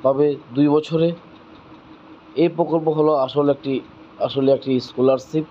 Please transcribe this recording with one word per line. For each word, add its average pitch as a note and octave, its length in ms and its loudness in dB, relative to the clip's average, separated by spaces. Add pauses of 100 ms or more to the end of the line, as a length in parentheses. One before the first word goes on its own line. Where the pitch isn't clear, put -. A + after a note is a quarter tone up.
পাবে C#3 340 2 (180)
দুই C#3+ 140 4
বছরে। D#3+ 440 0 (1200)
এই E3 120 2
প্রকল্প D#3+ 400 -2
হলো D#3 240 0
আসলে C#3+ 400 0
একটি, C3+ 280 -4 (380)
আসলে C3+ 340 0
একটি C3 280 0
স্কলারশিপ C3 720 -2